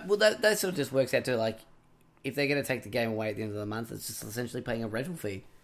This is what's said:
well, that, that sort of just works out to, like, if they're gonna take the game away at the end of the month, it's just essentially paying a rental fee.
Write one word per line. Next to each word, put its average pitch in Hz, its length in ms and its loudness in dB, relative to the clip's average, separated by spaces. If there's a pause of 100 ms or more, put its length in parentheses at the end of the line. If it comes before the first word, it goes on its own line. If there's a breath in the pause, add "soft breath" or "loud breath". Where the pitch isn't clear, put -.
well, 202 120 4
that, 214 240 6
that 214 160 6
sort 190 100 0
of 175 80 -4
just 131 160 -2
works 131 200 4
out 120 120 4
to, 127 100 2
like, 110 240 0 (640)
if 123 120 -6
they're 143 120 2
gonna 143 160 2
take 127 200 -2
the 104 60 -12
game 117 200 2
away 110 220 -2
at 101 40 -4
the 110 60 -6
end 107 100 -4
of 104 60 -6
the 104 80 -4
month, 113 260 -6
it's 107 160 -10
just 117 160 -8
essentially 120 380 -6
paying 113 220 -4
a 113 40 -4
rental 135 280 -4
fee. 101 280 -6 (200 soft breath)